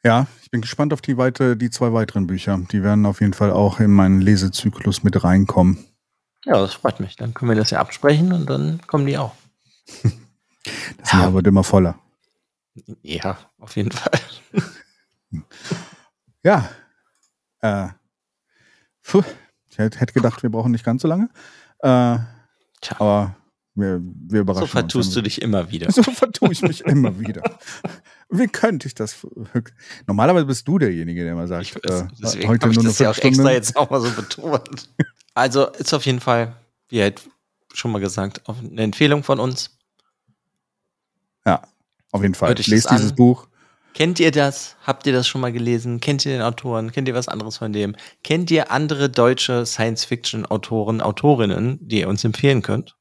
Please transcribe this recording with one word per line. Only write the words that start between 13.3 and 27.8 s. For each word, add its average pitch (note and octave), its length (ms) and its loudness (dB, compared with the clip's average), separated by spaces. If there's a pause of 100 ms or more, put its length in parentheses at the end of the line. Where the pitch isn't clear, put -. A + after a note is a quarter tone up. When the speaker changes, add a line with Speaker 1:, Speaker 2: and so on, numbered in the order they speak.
Speaker 2:
auf - 180 -20
jeden G2 160 -2
Fall. - 200 -4 (400)
<laughs> - 920 -10 (1040)
Speaker 1:
Ja. D#3 240 4 (920)
Äh, G2+ 280 -2 (1160)
puh, G3 180 4 (480)
ich - 80 -14
hätt-, G#2+ 220 -2
hätte B2+ 120 -2
gedacht, A2+ 300 0
wir B2 80 -2
brauchen A2+ 220 -2
nicht A#2 120 -2
ganz A#2+ 180 -2
so E3 60 0
lange. F#3+ 200 0 (500)
Äh, B2 400 2 (640)
Speaker 2:
Tja. - 180 -12
Speaker 1:
aber G2+ 380 2 (380)
wir, F#2+ 280 -2
wir F2+ 380 -4
überraschen F#2 260 -2
Speaker 2:
So - 60 -10
vertust E2 240 -2 (120)
Speaker 1:
uns F#2 60 -6
Speaker 2:
du A#2 60 0
Speaker 1:
immer. - 40 -6
Speaker 2:
dich - 180 -6
immer G2 280 -2
wieder. E2+ 200 -4
Speaker 1:
<laughs> - 20 2
So A#3+ 100 6
vertue - 500 0
ich E3 100 -6
mich E3 200 -2
immer B2+ 380 2
wieder. G#2 220 -8 (480)